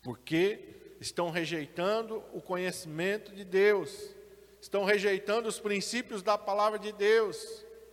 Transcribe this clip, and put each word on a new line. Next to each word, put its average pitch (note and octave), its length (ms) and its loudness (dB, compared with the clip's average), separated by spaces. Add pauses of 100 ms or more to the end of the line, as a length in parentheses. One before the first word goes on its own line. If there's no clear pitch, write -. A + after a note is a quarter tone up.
Porque - 960 -2
estão F3 300 -4
rejeitando F3 920 -2 (100)
o F#3+ 80 -8
conhecimento F3+ 920 -4
de G3 100 -12
Deus. F#3+ 680 4 (460)
Estão G3 240 -2
rejeitando G3+ 640 2
os G#3 100 -6
princípios G#3 640 -4
da G#3 160 4
palavra G#3 400 2
de G3+ 140 -6
Deus. G#3 720 2 (280)